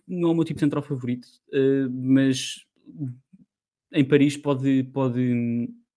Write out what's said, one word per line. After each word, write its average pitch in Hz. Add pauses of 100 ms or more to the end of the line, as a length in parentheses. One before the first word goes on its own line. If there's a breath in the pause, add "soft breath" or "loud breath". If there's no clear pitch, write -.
não 175
é -
o 165
meu 160
tipo 160
de -
central 143
favorito, 123 (260)
eh, 135
mas 131 (1300)
em 147
Paris 143
pode, 135
pode, 120 (280)